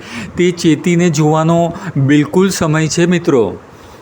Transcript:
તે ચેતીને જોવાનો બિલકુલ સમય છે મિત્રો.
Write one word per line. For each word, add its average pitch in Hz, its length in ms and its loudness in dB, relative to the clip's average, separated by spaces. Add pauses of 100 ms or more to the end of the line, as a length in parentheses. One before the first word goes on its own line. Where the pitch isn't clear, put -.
(300)
તે 175 220 0
ચેતીને 175 600 0
જોવાનો 156 480 2 (400)
બિલકુલ 147 500 2
સમય 156 400 -2
છે 170 180 0
મિત્રો. 165 380 2 (580)